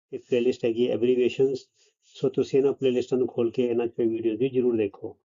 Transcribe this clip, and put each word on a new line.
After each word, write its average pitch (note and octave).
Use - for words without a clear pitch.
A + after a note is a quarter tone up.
ਇੱਕ C3
ਪਲੇਲਿਸਟ B2
ਹੈਗੀ A#2+
ਹੈ A#2+
ਐਬਰੀਵੀਏਸ਼ਨਸ। B2
ਸੋ -
ਤੁਸੀਂ C3+
ਇਹਨਾਂ C3+
ਪਲੇਲਿਸਟਾਂ B2+
ਨੂੰ B2
ਖੋਲ੍ਹ A#2
ਕੇ B2+
ਇਹਨਾਂ A#2+
'ਚ A#2
ਵੀਡੀਓ A2+
ਵੀ B2+
ਜ਼ਰੂਰ B2
ਦੇਖੋ। G#2